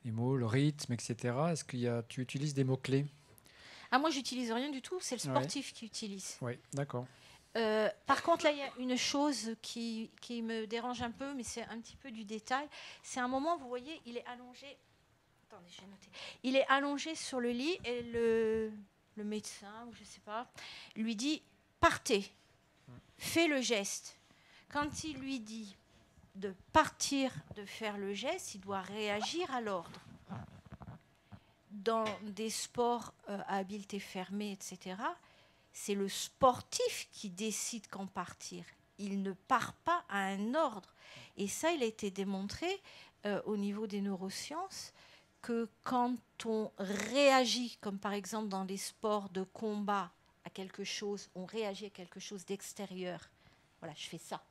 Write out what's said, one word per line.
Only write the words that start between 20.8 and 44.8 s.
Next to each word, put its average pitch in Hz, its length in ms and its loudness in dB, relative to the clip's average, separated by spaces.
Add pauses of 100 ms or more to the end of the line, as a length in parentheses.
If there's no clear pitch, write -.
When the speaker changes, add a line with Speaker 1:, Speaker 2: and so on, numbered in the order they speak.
Speaker 2:
lui 220 200 2
dit : « 277 280 0 (360)
Partez, 247 460 6 (920)
fais 330 280 6
le 277 140 6
geste. » 220 560 0 (520)
Quand 294 340 -2
il 294 160 -6
lui 269 200 -2
dit 214 360 -10 (580)
de 196 220 -4 (160)
partir, 277 600 4 (240)
de 208 80 -12
faire 202 360 -4
le 202 160 -2
geste, 277 400 -4
il 190 60 -12
doit 196 200 -4
réagir 214 720 -2
à 247 80 0
l'ordre. 190 400 -2 (1700)
Dans 220 360 2 (160)
des 214 280 -4
sports, 240 640 0 (160)
euh, 196 180 -4
à 196 100 0
habileté 196 420 -4
fermée, 196 540 -6
et 190 100 -8
cetera, 196 520 -6 (580)
c'est - 220 -2
le 196 120 2
sportif - 1040 4
qui - 180 -8
décide 208 580 -4
quand 190 200 -8
partir. - 560 -8 (360)
Il 196 220 0
ne 190 120 -2
part - 400 2
pas 339 340 0
à 202 120 0
un 196 360 0
ordre. 247 380 0 (420)
Et 202 120 -2
ça, 311 260 2
il 285 100 2
a - 20 4
été 220 240 -2
démontré, 196 720 -2 (440)
euh, 196 200 0
au 214 120 0
niveau 202 280 -2
des 202 160 -4
neurosciences, 196 920 -4 (480)